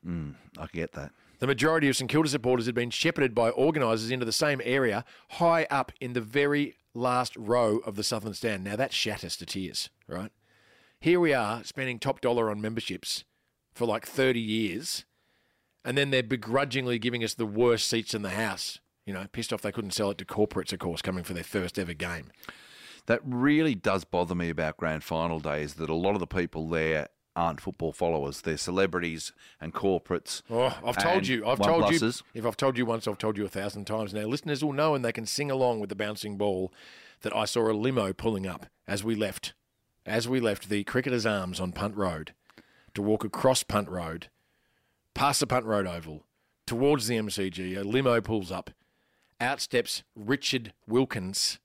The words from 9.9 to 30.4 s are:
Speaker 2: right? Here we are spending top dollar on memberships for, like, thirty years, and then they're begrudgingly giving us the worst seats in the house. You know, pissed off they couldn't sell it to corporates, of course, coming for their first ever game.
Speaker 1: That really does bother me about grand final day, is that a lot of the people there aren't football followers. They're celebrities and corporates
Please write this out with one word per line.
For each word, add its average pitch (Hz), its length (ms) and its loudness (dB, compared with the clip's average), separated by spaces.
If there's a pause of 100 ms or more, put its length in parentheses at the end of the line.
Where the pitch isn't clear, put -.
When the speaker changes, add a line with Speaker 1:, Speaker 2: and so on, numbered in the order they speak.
Speaker 2:
right? 92 240 -8 (680)
Here 175 220 4
we 165 120 4
are 113 300 0
spending 127 380 -6
top 135 200 -2
dollar 120 300 2
on 104 100 -4
memberships 110 600 -6 (520)
for, 120 120 -2
like, 110 200 0
thirty 131 340 2
years, 110 640 -2 (800)
and 123 120 -2
then 139 140 2
they're 131 140 4
begrudgingly 123 720 0
giving 120 240 0
us 110 120 -2
the 113 120 -2
worst 113 400 4
seats 113 260 0
in 107 100 -2
the 98 80 -4
house. 104 500 -4 (240)
You 101 80 -8
know, 95 200 -6
pissed 117 200 -6
off 110 100 -4
they 107 100 -2
couldn't 101 180 -6
sell 101 220 0
it 101 60 -6
to 92 60 -10
corporates, - 480 0
of 92 60 -6
course, 82 240 -4
coming 92 220 -4
for 98 100 -6
their 85 80 -4
first 92 340 -4
ever 87 160 -4
game. 85 380 -6 (760)
Speaker 1:
That 117 180 4
really 143 500 4
does 95 300 0
bother 87 320 2
me 87 120 0
about 78 280 0
grand 78 260 -2
final 82 380 -2
day, 76 240 -2
is 73 100 -8
that 78 160 -4
a 80 40 2
lot 92 200 2
of 98 60 0
the 85 80 -2
people 82 400 -2
there 80 400 0 (260)
aren't 82 260 0
football 85 320 -6
followers. 76 500 0
They're 78 140 -2
celebrities 87 760 -2 (280)
and 82 140 -10
corporates - 720 -2